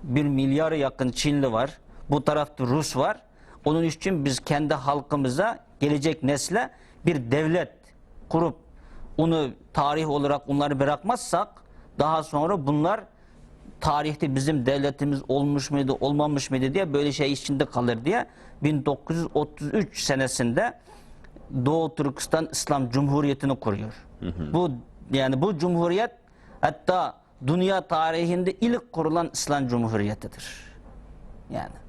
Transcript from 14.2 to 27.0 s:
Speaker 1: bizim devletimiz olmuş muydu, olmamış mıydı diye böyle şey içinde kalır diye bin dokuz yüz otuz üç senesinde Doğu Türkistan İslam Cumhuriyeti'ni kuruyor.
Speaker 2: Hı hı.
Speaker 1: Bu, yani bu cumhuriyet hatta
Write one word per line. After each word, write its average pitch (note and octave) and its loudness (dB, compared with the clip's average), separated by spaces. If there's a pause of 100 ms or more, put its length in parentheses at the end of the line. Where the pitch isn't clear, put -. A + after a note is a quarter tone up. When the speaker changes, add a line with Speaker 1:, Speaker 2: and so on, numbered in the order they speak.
Speaker 1:
bizim C3+ 2
devletimiz C#3 0
olmuş C#3+ 0
muydu, C#3 0
olmamış C#3+ 0
mıydı C3+ 0
diye D3 0
böyle C#3+ 2
şey C#3+ 0
içinde C#3 -2
kalır A#2+ -2
diye G#3+ 0 (380)
bin D3 2
dokuz D3+ -2
yüz E3 -2
otuz D3+ -2
üç - -2
senesinde C3 0 (920)
Doğu D#3 2
Türkistan D#3 -2
İslam C3+ -2
Cumhuriyeti'ni C#3 0
kuruyor. G#2+ -4 (260)
Speaker 2:
Hı F#2+ -10
hı. E2 -6
Speaker 1:
Bu, E3+ 2 (400)
yani C3 2
bu F#3+ 0
cumhuriyet F3 2 (500)
hatta D#3+ 0 (300)